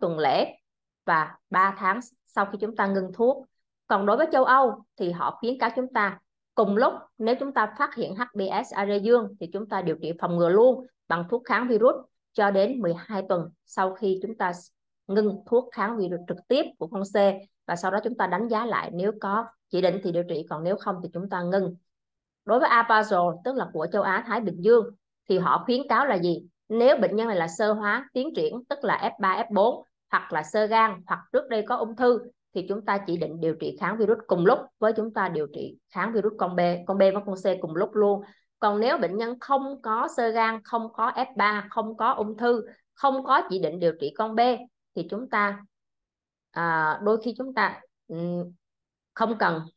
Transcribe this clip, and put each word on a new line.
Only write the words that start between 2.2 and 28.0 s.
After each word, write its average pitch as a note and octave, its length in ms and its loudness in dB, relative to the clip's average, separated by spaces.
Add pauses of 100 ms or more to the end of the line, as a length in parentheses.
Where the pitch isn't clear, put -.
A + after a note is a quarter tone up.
sau G3+ 200 0
khi G#3 160 -6
chúng A3 140 -4
ta G3+ 120 0
ngưng F#3+ 260 0
thuốc. C4 320 2 (420)
Còn G3+ 180 2
đối G#3+ 120 4
với D#4+ 140 2
châu C4 140 4
Âu B3+ 380 4 (140)
thì F3+ 140 -2
họ D#3+ 280 -4
khuyến B3+ 200 -4
cáo A#3 160 0
chúng B3+ 180 -4
ta G3+ 260 0 (360)
cùng G3+ 220 2
lúc, C4+ 160 4 (240)
nếu A3+ 220 0
chúng C#4 140 -6
ta G#3+ 240 0
phát D4 180 -2
hiện F#3+ 200 -4
H A3 60 -6 (140)
B G#3 60 -4 (240)
S - 80 -16
A G3 120 -2
G G3+ 60 0 (120)
dương A3+ 360 4
thì E3+ 140 -10
chúng G#3 160 -8
ta G3 120 -2
điều E3 200 -2
trị D#3 180 -4
phòng F3 180 0
ngừa E3+ 120 4
luôn A#3+ 360 6 (220)
bằng E3+ 220 -2
thuốc A#3+ 160 -4
kháng A#3+ 220 0
virus A#3+ 280 4 (380)
cho G3+ 180 2
đến G#3+ 300 0
mười E3+ 160 0
hai F#3+ 320 -8
tuần F3 200 -2 (160)
sau F#3+ 280 -2
khi F#3+ 280 -2
chúng A3 160 -8
ta F3+ 140 -2 (560)
ngưng G3+ 380 0
thuốc B3+ 260 0
kháng A3+ 260 -4
virus F3 300 -2
trực F3 100 -6 (100)
tiếp D4 180 2 (140)
của E3 80 -6
con G3 160 -6
C, G3 120 -4 (520)
và F3 80 -2
sau F#3 160 -2
đó F#3+ 120 0
chúng B3 140 -6
ta F#3+ 100 0
đánh F#3 200 -2
giá A3+ 180 -2
lại, B2 280 -4
nếu F#3 180 -2 (100)
có G#3+ 240 -2 (240)
chỉ F3+ 120 -2
định F#3 220 2
thì F#3 80 -2
điều E3+ 180 0
trị, D#3 200 -6
còn D#3 140 -6
nếu F#3 140 0
không G3 260 -6
thì F3+ 100 -10
chúng F#3+ 160 -8
ta F#3 120 -4
ngưng. F3+ 340 -2 (680)
Đối A3+ 140 4
với D#4 100 4
Apazole, G#3+ 760 4
tức C4 120 -4
là F#3+ 180 -2
của D#3+ 180 -2
châu G3+ 100 2
Á F#3+ 260 0
Thái A#3 140 -2
Bình G3 180 -4
Dương, G#3+ 260 6 (440)
thì F#3 80 4
họ E3 280 2
khuyến B3+ 240 0
cáo B3 160 4
là G#3+ 140 2
gì? E3+ 240 -2 (260)
Nếu A#3+ 280 6
bệnh G3+ 180 0
nhân A3+ 120 0
này G#3 100 -2
là E3 100 0
sơ G#3+ 260 0
hóa G#3+ 400 -2